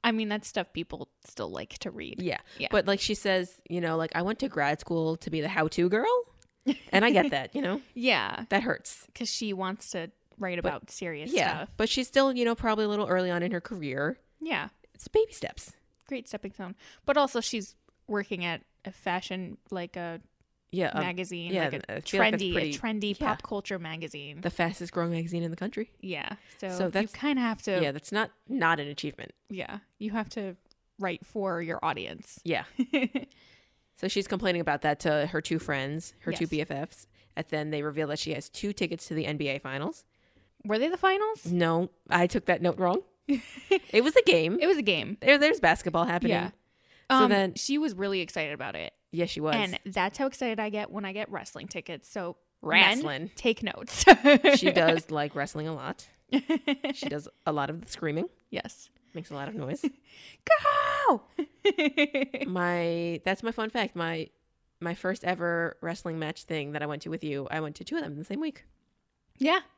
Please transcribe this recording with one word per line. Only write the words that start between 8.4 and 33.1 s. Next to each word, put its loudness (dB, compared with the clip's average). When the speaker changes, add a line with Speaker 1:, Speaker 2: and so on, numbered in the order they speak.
Speaker 2:
That 4
hurts. -6
Speaker 1:
'Cause -6
she -4
wants -6
to -6
write -4
Speaker 2:
But 0
Speaker 1:
about -6
serious -8
Speaker 2:
yeah, 2
Speaker 1:
stuff. -10
Speaker 2:
but 2
she's -2
still, 6
you 0
know, 2
probably 0
a 0
little 0
early 2
on 0
in -2
her -2
career. -4
Speaker 1:
Yeah. -4
Speaker 2:
It's -20
baby 2
steps. -10
Speaker 1:
Great -8
stepping -10
stone. -12
But 4
also 4
she's -4
working -4
at -4
a -12
fashion, -6
like, -8
a -8
Speaker 2:
Yeah, 2
um, 0
Speaker 1:
magazine, -4
Speaker 2:
yeah, 2
Speaker 1:
like, -2
a -6
Speaker 2:
I -6
feel 0
like 6
that's -2
Speaker 1:
trendy, -2
Speaker 2:
pretty, 0
Speaker 1:
a -6
trendy -2
Speaker 2:
yeah. 0
Speaker 1:
pop -2
culture -6
magazine. -10
Speaker 2:
The -2
fastest -4
growing 0
magazine -2
in -2
the -8
country. -6
Speaker 1:
Yeah. -8
So, -8
Speaker 2:
So -2
Speaker 1:
you 0
Speaker 2:
that's 0
Speaker 1:
kinda 0
have -2
to 2
Speaker 2:
Yeah, 2
that's -10
not, 0
not 2
an -4
achievement. -8
Speaker 1:
Yeah. -8
You -6
have -4
to -8
write -4
for -2
your -4
audience. -6
Speaker 2:
Yeah. 0
Speaker 1:
<laughs> 0